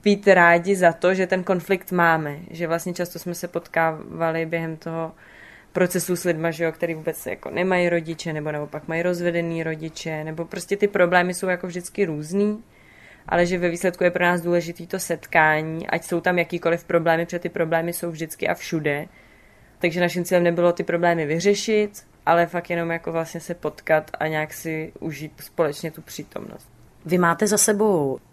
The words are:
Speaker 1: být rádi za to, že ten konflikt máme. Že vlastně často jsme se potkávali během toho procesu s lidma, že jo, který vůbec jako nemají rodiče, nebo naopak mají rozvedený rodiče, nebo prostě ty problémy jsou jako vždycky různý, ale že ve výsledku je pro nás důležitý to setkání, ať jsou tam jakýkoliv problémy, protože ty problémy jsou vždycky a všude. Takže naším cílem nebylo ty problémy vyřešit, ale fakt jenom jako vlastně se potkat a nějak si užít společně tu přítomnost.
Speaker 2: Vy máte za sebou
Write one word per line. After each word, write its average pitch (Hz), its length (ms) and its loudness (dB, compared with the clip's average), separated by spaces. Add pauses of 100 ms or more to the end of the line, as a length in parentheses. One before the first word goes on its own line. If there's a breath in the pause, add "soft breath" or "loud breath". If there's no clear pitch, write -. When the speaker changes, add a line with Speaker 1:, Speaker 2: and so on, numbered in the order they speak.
Speaker 1:
být 202 240 4
rádi 175 480 8
za 175 180 6
to, 175 200 2
že 190 140 0
ten 185 160 0
konflikt 180 480 -2
máme. 160 480 2 (120)
Že 170 160 -6
vlastně 170 260 -2
často 175 260 -6
jsme 170 160 -8
se 175 120 -10
potkávali 165 960 -2
během 160 320 -4
toho 165 340 -8 (640 loud breath)
procesu 180 420 0
s - 80 -8
lidma, 165 280 0
že 160 120 -4
jo, 165 80 0
který 165 220 -4
vůbec 160 320 -8
jako - 240 -8
nemají 180 400 2
rodiče, 165 440 -4
nebo 151 180 -4
naopak 151 360 -8
mají 165 140 -2
rozvedený 170 640 -2
rodiče, 160 600 -6
nebo 160 220 -6
prostě 185 320 -6
ty 208 100 2
problémy 180 460 4
jsou 185 140 -4
jako 180 200 -2
vždycky 180 380 -4
různý, 185 580 -2 (640 loud breath)
ale 175 180 2
že 180 120 -2
ve 175 120 0
výsledku 175 340 0
je 175 80 4
pro 175 140 0
nás 175 160 2
důležitý 170 460 -2
to 190 120 -6
setkání, 160 880 2
ať 165 160 -2
jsou 170 180 -2
tam 180 180 2
jakýkoliv 170 440 -2
problémy, 165 420 2
protože 170 140 -6
ty 170 100 -6
problémy 165 440 -2
jsou 170 180 -6
vždycky 156 360 -6
a 175 60 2
všude. 151 520 -2 (760 soft breath)
Takže 175 220 0
naším 175 220 0
cílem 175 200 2
nebylo 170 300 4
ty 175 100 -4
problémy 170 420 2
vyřešit, 202 760 0 (220)
ale 170 200 4
fakt 170 240 -6
jenom 170 220 -2
jako 165 200 -6
vlastně 165 280 -4
se 170 140 -10
potkat 156 680 0
a 156 80 0
nějak 156 260 -4
si 160 460 -8
užít 151 400 -10
společně 156 520 -4
tu - 100 -20
přítomnost. - 680 -14 (360)
Speaker 2:
Vy 170 120 2
máte 170 300 4
za 208 100 2
sebou 196 600 2 (140)